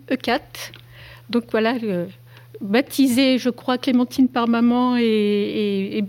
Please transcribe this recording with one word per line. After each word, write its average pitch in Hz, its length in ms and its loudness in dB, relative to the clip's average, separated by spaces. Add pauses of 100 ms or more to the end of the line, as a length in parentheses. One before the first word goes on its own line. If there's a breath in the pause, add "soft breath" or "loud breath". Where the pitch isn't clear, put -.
(120)
E - 20 0
quatre. - 560 -4 (580 loud breath)
Donc 233 220 -2
voilà, 226 320 0
euh, 180 240 -4 (540 soft breath)
baptisée, 262 800 2
je 240 120 -2
crois, 247 280 -4
Clémentine 247 500 0
par 233 180 -2
maman 240 500 2
et, 240 60 2
et, 208 960 0
et 214 100 -2